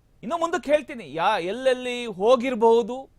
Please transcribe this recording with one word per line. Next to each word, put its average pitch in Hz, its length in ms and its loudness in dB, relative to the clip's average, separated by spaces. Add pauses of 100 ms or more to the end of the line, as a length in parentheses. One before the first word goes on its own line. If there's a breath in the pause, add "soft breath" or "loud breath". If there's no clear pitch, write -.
(240)
ಇನ್ನು 277 140 -6
ಮುಂದಕ್ಕೆ 339 340 -2
ಹೇಳ್ತೀನಿ, 247 420 -2
ಯಾ-, 185 260 2
ಎಲ್ಲೆಲ್ಲಿ 247 680 -2
ಹೋಗಿರಬಹುದು 233 920 2 (220)